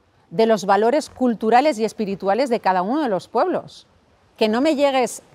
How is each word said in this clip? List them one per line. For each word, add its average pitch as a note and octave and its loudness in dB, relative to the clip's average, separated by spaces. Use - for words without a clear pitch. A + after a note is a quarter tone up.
de G#3+ 2
los G#3+ 0
valores A3 2
culturales A#3+ 0
y A3 -2
espirituales G3+ -4
de A3+ -2
cada F#3 0
uno G3 -2
de B3 -4
los F3 -4
pueblos. B3 -4
Que A3 0
no A3 0
me D#4 2
llegues C4 0